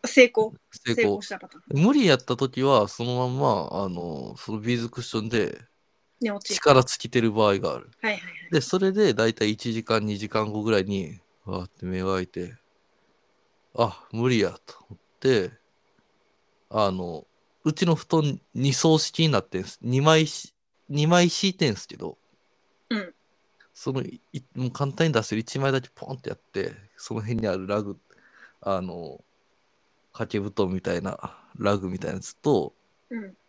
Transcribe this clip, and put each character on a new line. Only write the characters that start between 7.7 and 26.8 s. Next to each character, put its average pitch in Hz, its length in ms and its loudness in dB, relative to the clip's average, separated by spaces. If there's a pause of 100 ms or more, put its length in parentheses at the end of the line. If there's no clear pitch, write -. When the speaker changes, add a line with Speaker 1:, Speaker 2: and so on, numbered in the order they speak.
Speaker 2:
あ 60 40 -10
る。 - 120 -18 (100)
Speaker 1:
は 220 100 -2
い - 20 -4
は 185 60 -6
い - 20 -14
は 180 80 -16 (200)
い。 - 40 -14
Speaker 2:
で、 156 80 4
そ 185 180 -2
れ 190 140 2
で 196 220 4
大 113 200 2
体 107 160 0
一 110 220 -4
時 113 100 -4
間、 110 220 0
二 104 140 -2
時 107 100 -8
間 107 240 -2
後 104 100 -4
ぐ 110 100 -2
ら 101 80 4
い 95 40 -2
に、 95 360 -6 (260)
わ 92 160 -6
ー - 20 -10
っ - 40 -16
て - 180 -14
目 92 140 -4
が 95 140 -2
開 92 100 -2
い - 20 -8
て、 90 300 -12 (1200)
「あ、 113 360 -2
無 117 160 0
理 120 120 4
や」 87 260 0
と - 80 -20 (140)
思 98 80 -18
っ - 20 -20 (220)
て、 120 320 2 (1160)
あ 104 200 2
の、 87 360 -8 (380)
う 151 80 2
ち 175 140 0
の 165 80 4
布 156 280 0
団、 143 180 -4 (120)
二 131 220 0
層 160 240 6
式 - 240 -2
に 156 80 4
な 107 100 4
っ - 80 -18
て 92 100 -6
ん 95 60 -4
す。 - 160 -14
二 127 220 0
枚 160 240 6
し-、 - 280 -10 (360)
二 147 160 2
枚 175 240 6
敷 - 200 0
い 180 40 -10
て 156 140 0
ん 101 80 -2
す - 120 -14
け - 80 -16
ど、 - 220 -12 (720)
Speaker 1:
う 226 60 -2
ん。 180 180 -8 (580)
Speaker 2:
そ - 200 -8
の、 131 100 -4
い-、 - 180 -12 (340)
も 127 120 -4
う 120 40 -2
簡 139 220 -4
単 165 140 2
に 147 80 0
出 117 80 4
せ - 120 -6
る 110 60 -2
一 - 180 -8
枚 135 140 0
だ 131 80 0
け 127 140 -20
ポ - 180 -12
ン 127 60 -10
っ - 20 -20
て - 80 -12
や - 60 -8
っ - 40 -14
て、 - 360 -8 (240)